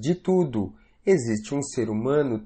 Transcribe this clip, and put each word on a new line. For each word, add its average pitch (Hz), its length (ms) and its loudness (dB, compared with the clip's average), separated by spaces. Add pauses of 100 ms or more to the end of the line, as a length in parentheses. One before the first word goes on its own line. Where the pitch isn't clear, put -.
de 139 140 0
tudo, 160 600 0 (300)
existe 117 500 0
um 143 80 -2
ser 120 260 -4
humano 120 580 0